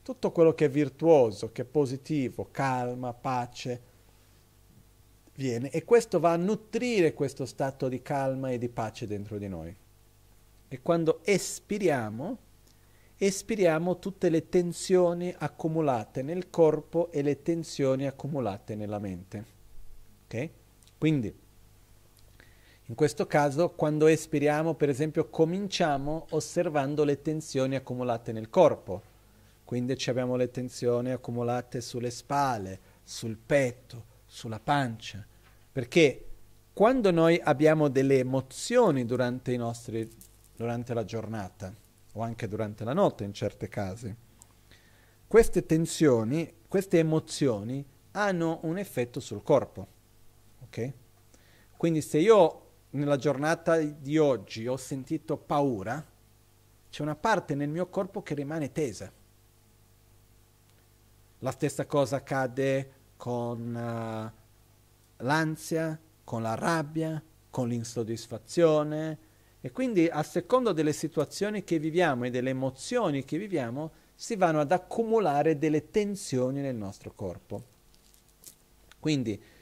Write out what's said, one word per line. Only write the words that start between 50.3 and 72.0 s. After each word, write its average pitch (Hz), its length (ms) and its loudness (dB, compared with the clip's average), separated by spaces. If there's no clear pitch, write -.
ok? 123 320 -8
Quindi 165 240 2
se 147 200 0
io 190 420 6
nella 143 260 0
giornata 151 600 0
di 151 400 -2
oggi 113 480 2
ho 127 120 -2
sentito 143 600 -6
paura, 135 640 -2
c'è - 120 -10
una 151 140 -4
parte 196 380 0
nel 143 160 -2
mio 170 200 -4
corpo 190 340 -6
che - 100 -6
rimane 143 380 -6
tesa. 113 400 -6
La 123 120 -4
stessa 143 340 -4
cosa 139 300 0
accade 135 760 -2
con, 120 580 -6
eh, - 1500 -10
l'ansia, 160 760 -2
con 113 180 -6
la 110 140 -2
rabbia, 160 640 -2
con 127 160 -2
l'insoddisfazione. 151 1600 -2
E 131 120 -10
quindi 226 360 2
a 151 160 -2
secondo 226 480 0
delle 151 220 0
situazioni 180 720 -4
che 170 140 -2
viviamo 156 480 0